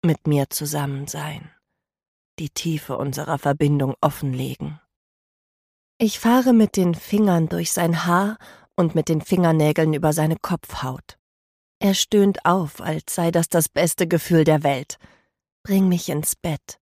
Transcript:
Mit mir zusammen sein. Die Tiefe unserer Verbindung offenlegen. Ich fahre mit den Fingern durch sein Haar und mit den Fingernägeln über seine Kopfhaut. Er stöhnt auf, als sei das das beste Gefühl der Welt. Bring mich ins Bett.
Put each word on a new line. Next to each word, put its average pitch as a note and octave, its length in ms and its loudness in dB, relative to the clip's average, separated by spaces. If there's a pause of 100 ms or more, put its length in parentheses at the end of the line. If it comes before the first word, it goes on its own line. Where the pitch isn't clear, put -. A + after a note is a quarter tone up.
Mit D#3+ 200 0
mir C#3+ 240 0
zusammen C#3+ 580 -6
sein. D3+ 440 -12 (880)
Die D3+ 100 -8
Tiefe D#3 480 -6
unserer C#3+ 400 -6
Verbindung C#3+ 640 0
offenlegen. C#3 800 -6 (1200)
Ich G#3+ 200 0
fahre B3 360 4
mit A3 240 4
den F3 180 2
Fingern F3+ 540 2
durch E3+ 240 -4
sein E3 320 0
Haar G3 320 0 (400)
und E3+ 180 0
mit D#3+ 140 0
den D#3+ 100 0
Fingernägeln D#3+ 720 2
über D3+ 200 0
seine D#3 240 0
Kopfhaut. - 800 -8 (640)
Er G3 140 2
stöhnt G3+ 520 2
auf, E3+ 360 0
als - 320 -8
sei E3+ 160 0
das E3+ 200 0
das E3 200 2
beste E3+ 380 0
Gefühl E3 360 4
der D3+ 200 4
Welt. C#3 340 -2 (680)
Bring F#3+ 240 2
mich F3 220 0
ins D3+ 260 -4
Bett. - 440 -8 (140)